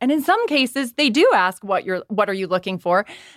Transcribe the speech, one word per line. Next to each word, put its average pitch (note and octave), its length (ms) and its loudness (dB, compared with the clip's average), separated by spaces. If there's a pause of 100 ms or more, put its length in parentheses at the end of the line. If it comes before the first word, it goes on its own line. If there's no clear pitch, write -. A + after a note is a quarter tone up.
And B3+ 100 0
in D4+ 120 0
some A4 260 2
cases, C4 460 -2
they D4 160 2
do D4+ 240 4
ask, F#3 280 0
"What G3 220 -2
you're, F#3 240 -4
what G3+ 220 0
are G3 40 -4
you F#3+ 120 -4
looking F#3 320 -4
for?" F3+ 260 0 (320)